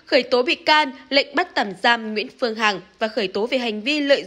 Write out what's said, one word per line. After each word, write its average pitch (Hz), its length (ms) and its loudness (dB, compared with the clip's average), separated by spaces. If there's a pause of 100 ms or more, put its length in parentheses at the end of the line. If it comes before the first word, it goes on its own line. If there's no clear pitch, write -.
khởi 277 180 2
tố 247 200 0
bị 294 120 -2
can, 302 360 2 (180)
lệnh 269 260 0
bắt 359 200 -2
tạm 220 180 -2 (100)
giam 226 320 0
Nguyễn 214 140 -4 (120)
Phương 226 140 -2
Hằng 214 260 0 (180)
và 220 100 -2
khởi 220 200 -2
tố 202 180 -2
về 262 120 -2
hành 226 220 -4
vi 285 200 -2
lợi 277 260 2